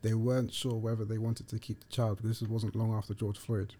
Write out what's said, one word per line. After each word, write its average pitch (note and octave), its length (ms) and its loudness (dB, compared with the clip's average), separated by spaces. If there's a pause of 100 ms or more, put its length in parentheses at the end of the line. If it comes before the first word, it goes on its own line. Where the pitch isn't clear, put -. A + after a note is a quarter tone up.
they A2+ 120 2
weren't A#2+ 400 2
sure B2 220 -2
whether A2+ 280 0
they A2 140 -2
wanted A2+ 320 -2
to A2+ 100 -4
keep G#2+ 220 -6
the - 60 -20
child. A2 360 0
This A2+ 180 0
wasn't A2+ 320 0
long A2 200 2
after G#2+ 200 -2
George G2+ 240 -2
Floyd, G#2 420 -2